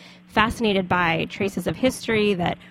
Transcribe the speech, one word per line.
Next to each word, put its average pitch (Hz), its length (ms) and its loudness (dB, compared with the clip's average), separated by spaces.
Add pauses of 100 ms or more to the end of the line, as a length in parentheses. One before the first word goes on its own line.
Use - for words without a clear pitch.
(280)
fascinated 214 600 0
by 165 380 2
traces 190 400 -6
of 165 100 -2
history 214 600 0
that 170 240 -2 (120)